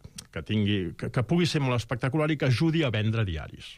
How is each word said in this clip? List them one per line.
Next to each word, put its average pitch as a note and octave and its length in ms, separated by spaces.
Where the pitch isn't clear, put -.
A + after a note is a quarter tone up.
que - 120
tingui, G2+ 540
que, B2 140
que B2+ 140
pugui F3 220
ser D#3 140
molt B2+ 160
espectacular D3+ 540
i D#3 80
que D3 80
ajudi D#3 380
a B2 60
vendre A2 340
diaris, - 540